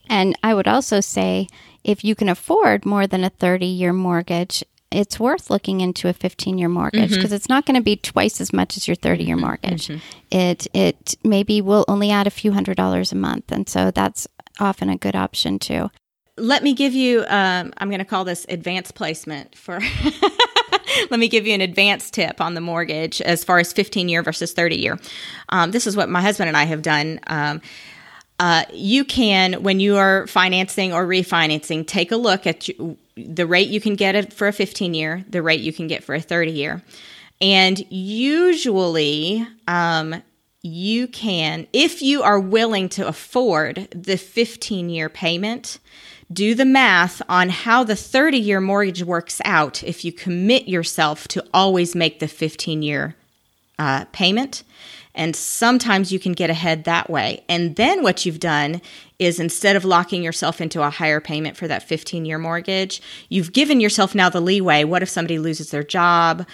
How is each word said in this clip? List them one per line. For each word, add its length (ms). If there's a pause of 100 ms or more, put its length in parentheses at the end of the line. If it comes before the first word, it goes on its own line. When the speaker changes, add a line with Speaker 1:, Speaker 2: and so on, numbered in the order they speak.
Speaker 1:
And 360
I 100
would 140
also 340
say, 460 (360)
if 200
you 100
can 160
afford 560
more 220
than 160
a 80
thirty-year 640
mortgage, 680 (280)
it's 280
worth 300
looking 320
into 260
a 60
fifteen-year 560
mortgage, 420
Speaker 2:
Mm-hmm. 100
Speaker 1:
'cause 120
it's 160
not 160
gonna 160
be 140
twice 440
as 140
much 240
as 100
your 80
thirty-year 400
Speaker 2:
Mm-hmm. 100
Speaker 1:
mortgage. 420
Speaker 2:
Mm-hmm. 500
Speaker 1:
It, 360
it 500
maybe 360
will 280
only 240
add 160
a 40
few 200
hundred 260
dollars 340
a 40
month, 360
and 160
so 240
that's 360 (320)
often 280
a 100
good 180
option 420
too. 320 (480)
Speaker 2:
Let 240
me 120
give 200
you, 340
um, 520
I'm 100
gonna 160
call 180
this 240
advanced 460
placement 600
for, 240
<laughs> 1300
let 100
me 80
give 200
you 60
an 80
advanced 520
tip 260
on 140
the 80
mortgage 600
as 220
far 160
as 140
fifteen-year 500
versus 300
thirty-year. 440 (520)
Um, 220
this 140
is 120
what 120
my 120
husband 260
and 80
I 80
have 180
done. 460
Um, 340 (800)
uh, 320
you 320
can, 600
when 160
you 180
are 300
financing 680
or 140
refinancing, 800
take 240
a 60
look 280
at 220
you, 280 (200)
the 320
rate 220
you 120
can 140
get 180
it 180
for 160
a 60
fifteen-year, 720
the 140
rate 200
you 120
can 140
get 160
for 100
a 80
thirty-year. 600 (580)
And 380 (120)
usually, 1600 (200)
um, 540 (400)
you 460
can, 640
if 300
you 180
are 180
willing 500
to 180
afford 840
the 280
fifteen-year 920
payment, 680 (520)
do 220
the 120
math 640
on 220
how 340
the 120
thirty-year 680
mortgage 400
works 440
out 380
if 220
you 60
commit 560
yourself 600
to 140 (120)
always 400
make 240
the 80
fifteen-year, 880 (640)
uh, 320
payment. 500 (540)
And 200
sometimes 760
you 80
can 140
get 180
ahead 320
that 260
way. 400
And 260
then 280
what 200
you've 160
done 440 (340)
is, 220
instead 360
of 80
locking 380
yourself 400
into 220
a 80
higher 280
payment 380
for 100
that 200
fifteen-year 500
mortgage, 640 (280)
you've 220
given 280
yourself 340
now 160
the 120
leeway. 420
What 180
if 80
somebody 300
loses 320
their 100
job? 720